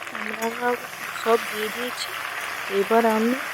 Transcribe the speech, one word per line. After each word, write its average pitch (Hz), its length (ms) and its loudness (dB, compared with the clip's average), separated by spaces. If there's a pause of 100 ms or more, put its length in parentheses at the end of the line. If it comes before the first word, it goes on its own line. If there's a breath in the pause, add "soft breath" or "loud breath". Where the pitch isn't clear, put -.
(120)
আমরা 214 340 -4 (680)
সব 226 300 4
দিয়ে 214 220 -2
দিয়েছি। 240 420 -6 (600)
এবার 202 360 6
আমি 220 260 4 (220)